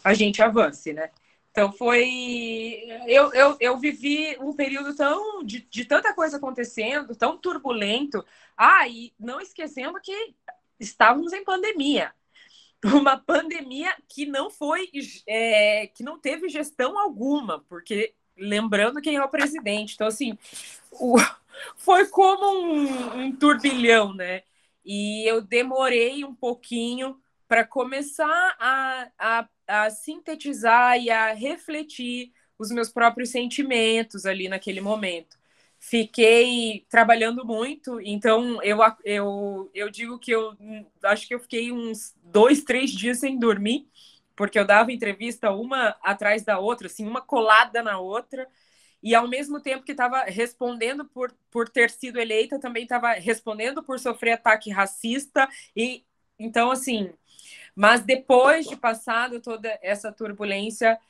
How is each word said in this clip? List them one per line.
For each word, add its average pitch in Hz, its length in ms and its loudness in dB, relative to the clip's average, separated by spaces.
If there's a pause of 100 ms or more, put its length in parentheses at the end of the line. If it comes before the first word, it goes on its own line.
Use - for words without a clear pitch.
a 196 100 4
gente 208 280 2
avance, 202 520 2
né? 156 180 -10 (400)
Então, 202 200 0
foi, 240 1080 -2 (240)
eu, 269 280 6
eu, 277 260 6
eu 247 180 2
vivi 285 640 -4
um 277 140 -8
período 285 420 -6
tão, 359 480 -2
de, 226 160 -10 (100)
de 240 160 -8
tanta 392 260 2
coisa 311 260 -2
acontecendo, 247 760 -6
tão 302 220 0
turbulento. 247 880 -4 (320)
Ah, 269 300 6
e 233 320 -14
não 247 200 -10
esquecendo 339 600 -12
que 392 320 -10 (460)
estávamos 254 520 4
em 392 120 -8
pandemia. 349 680 -2 (720)
Uma 269 320 4
pandemia 311 800 -4 (140)
que 285 160 -10
não 285 240 -4
foi, 349 400 -4 (380)
é, 214 680 2
que - 80 -18
não 294 160 -12
teve 320 320 -6
gestão 294 480 -4
alguma, 262 640 -4 (100)
porque 202 460 -6 (200)
lembrando 208 640 0
quem 294 160 -2
é 277 80 0
o 269 60 -2
presidente. 262 640 -4
Então, 214 140 -2
assim, 220 300 -4 (540)
o, 247 240 2 (640)
foi 381 300 6
como 381 380 6
um, 285 760 -2
um 269 100 -4
turbilhão, 247 840 4
né? 185 280 -8 (420)
E 208 460 -6
eu 226 100 2
demorei 254 880 0
um 269 80 -14
pouquinho 247 880 -8 (260)
pra 233 160 4
começar 285 960 -2
a, 262 480 -2 (100)
a, 226 320 -2 (180)
a 214 220 0
sintetizar 247 1120 0
e 240 100 -2
a 220 220 0
refletir 247 1040 -10 (240)
os 214 120 -10
meus 233 200 -4
próprios 233 400 2
sentimentos 226 960 -2
ali 190 240 -4
naquele 190 320 -8
momento. 196 560 -6 (400)
Fiquei 233 1120 2
trabalhando 233 560 4
muito, 240 560 -8
então 220 600 0
eu, 208 160 2 (240)
eu, 202 720 -6
eu 208 140 -8
digo 233 280 -12
que 240 140 -10
eu, 220 280 -2
hum, 214 260 -18 (180)
acho 208 240 0
que 240 80 -8
eu 240 40 -8
fiquei 240 320 -8
uns 226 520 -10
dois, 233 400 6
três 254 260 0
dias 240 300 -4
sem 269 180 -4
dormir, 226 500 0 (460)
porque 202 240 -4
eu 202 80 4
dava 220 280 6
entrevista 226 580 -4
uma 233 380 -2 (120)
atrás 208 420 0
da 208 140 0
outra, 208 300 -4
assim, 208 180 -12
uma 240 160 -8
colada 226 600 4
na 202 160 -4
outra, 233 480 -10 (560)
e 220 100 0
ao 233 140 4
mesmo 285 320 -8
tempo 262 240 -6
que 285 100 -10
tava 254 300 0
respondendo 240 800 -6
por, 247 320 -10 (160)
por 233 160 -2
ter 233 240 2
sido 247 260 -12
eleita, 226 400 0
também 240 300 -10
tava 240 240 0
respondendo 226 720 -4
por 262 160 -8
sofrer 233 320 -2
ataque 220 400 0
racista, 233 800 -2 (260)
e 247 300 -4 (340)
então, 233 320 0
assim, 240 400 -4 (640)
mas 220 260 6
depois 262 640 4
de 277 120 -12
passado 233 640 -4
toda 220 400 -8
essa 202 300 -6
turbulência, 208 840 -2 (120)